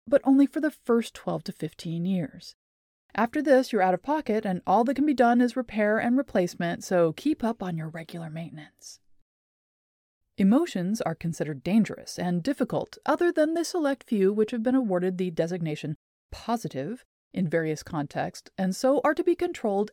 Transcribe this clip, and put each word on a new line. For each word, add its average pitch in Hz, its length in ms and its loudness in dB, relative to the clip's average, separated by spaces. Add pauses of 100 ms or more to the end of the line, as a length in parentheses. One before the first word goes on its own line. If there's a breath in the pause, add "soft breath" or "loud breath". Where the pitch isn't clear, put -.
but 277 160 4
only 277 220 6
for 294 160 -2
the 302 100 0
first 233 420 0
twelve 165 300 -8
to 190 80 -10
fifteen 165 540 -6
years. 185 500 -4 (600)
After 233 260 0
this, 262 320 4
you're 202 80 2
out 185 120 4
of 180 80 -2
pocket, 247 440 -2
and 185 200 -4
all 214 200 4
that 262 100 0
can 269 100 0
be 294 80 2
done 240 280 4
is 247 160 0
repair 214 400 0
and 240 200 0
replacement, 180 680 -2
so 170 260 4
keep 294 320 -4
up 226 180 -4
on 180 140 -6
your 160 140 -8
regular 165 400 -12
maintenance. 156 720 -16 (1400)
Emotions 208 640 2
are 165 140 -4
considered 156 480 -6
dangerous - 560 0
and 175 240 -2
difficult, - 640 -4
other 339 240 2
than 320 240 2
the 339 100 -2
select 285 380 -2
few 196 280 2
which 214 200 0
have 240 100 -4
been 247 140 2
awarded 185 420 0
the 180 140 -2
designation 160 640 -4 (340)
positive 226 720 -6 (300)
in 180 160 0
various 156 320 0
contexts, 147 760 -6
and 190 200 -2
so 269 280 2
are 294 120 2
to 339 80 -2
be 349 100 2
controlled 214 580 -2